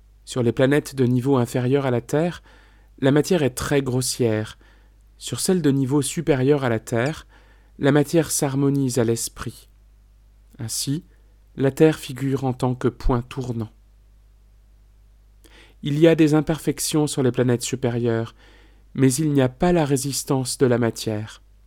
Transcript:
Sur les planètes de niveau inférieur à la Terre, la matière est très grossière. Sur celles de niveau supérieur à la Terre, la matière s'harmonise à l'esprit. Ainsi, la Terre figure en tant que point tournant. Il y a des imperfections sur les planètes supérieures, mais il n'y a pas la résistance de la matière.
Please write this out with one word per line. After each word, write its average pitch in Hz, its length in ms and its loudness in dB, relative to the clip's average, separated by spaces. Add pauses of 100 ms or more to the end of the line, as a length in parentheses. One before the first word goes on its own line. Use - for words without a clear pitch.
(240)
Sur - 180 -4
les 117 100 2
planètes 135 420 0
de 131 100 0
niveau 127 320 2
inférieur 127 480 0
à 131 60 0
la 120 100 0
Terre, 160 420 -2 (580)
la 135 120 4
matière 151 300 2
est 127 120 0
très - 260 0
grossière. 123 800 -2 (600)
Sur - 220 -10
celles 185 220 0
de 147 80 4
niveau 139 320 0
supérieur 139 640 0
à 123 40 0
la 110 120 0
Terre, 123 460 -4 (520)
la 139 140 2
matière 147 380 2
s'harmonise 139 680 0
à 117 60 2
l'esprit. - 640 -6 (920)
Ainsi, 139 460 -6 (500)
la 135 160 0
Terre 156 280 4
figure 131 460 -6
en 127 80 0
tant 127 220 -2
que 123 140 -2
point 120 340 0
tournant. 120 480 -8 (2000)
Il 147 160 -2
y 165 100 6
a 160 80 6
des 151 180 4
imperfections 151 720 0
sur 143 160 -4
les 127 80 4
planètes 123 320 0
supérieures, 117 720 -2 (600)
mais 131 200 4
il 151 180 0
n'y 139 100 4
a 127 60 2
pas 180 240 0
la 165 120 2
résistance 135 720 -2
de 139 80 4
la 120 120 2
matière. 110 640 -4 (240)